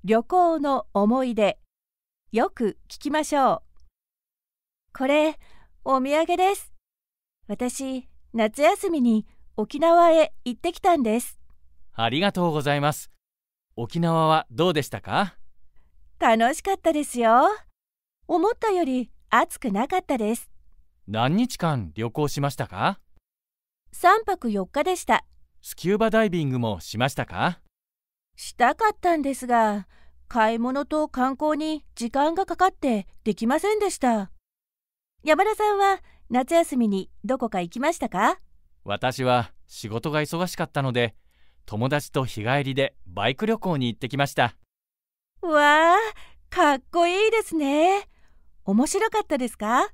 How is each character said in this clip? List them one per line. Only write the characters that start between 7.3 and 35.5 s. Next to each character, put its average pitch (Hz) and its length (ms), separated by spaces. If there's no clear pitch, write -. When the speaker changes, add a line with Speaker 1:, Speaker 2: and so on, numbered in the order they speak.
Speaker 1:
私、 247 600
夏 220 300
休 392 260
み 320 140
に 220 240
沖 214 200
縄 339 340
へ 320 200
行 247 100
っ - 40
て 349 120
き - 80
た 349 160
ん 285 60
で 220 180
す。 - 180
Speaker 2:
あ 113 160
り 135 140
が 202 100
と 175 160
う 160 40
ご 147 100
ざ 143 120
い 147 60
ま 147 140
す。 - 160
沖 120 240
縄 165 260
は 156 240
ど 139 180
う 180 40
で 147 100
し - 60
た 101 140
か？ 170 340
Speaker 1:
楽 233 360
し - 80
か 392 100
っ 381 60
た 320 160
で 294 100
す - 160
よ。 233 280
思 349 220
っ 466 100
た 440 120
よ 349 160
り 254 240
暑 262 320
く 233 100
な 208 160
か 370 120
っ 359 40
た 294 140
で 226 200
す。 - 120
Speaker 2:
何 120 280
日 240 220
間 127 360
旅 113 160
行 147 180
し - 120
ま 139 80
し 135 80
た 127 100
か？ 123 340
Speaker 1:
三 415 320
泊 349 260
四 196 160
日 285 180
で 359 120
し - 80
た。 - 220
Speaker 2:
ス - 160
キ 170 140
ュ 202 60
ー - 20
バ 220 120
ダ 220 140
イ 202 60
ビ 165 140
ン 139 40
グ 127 100
も 107 220
し - 160
ま 127 120
し - 60
た 120 120
か？ 127 340
Speaker 1:
し - 200
た 254 180
か 427 200
っ - 40
た 349 180
ん 294 60
で 277 120
す 254 120
が、 220 420
買 226 260
い 233 40
物 262 280
と 302 220
観 262 260
光 302 240
に 311 260
時 226 160
間 294 240
が 381 120
か 339 100
か 370 120
っ 381 40
て 233 340
で 214 100
き 226 120
ま 277 120
せ 415 160
ん 427 40
で 403 120
し - 80
た。 226 320
山 311 200
田 427 100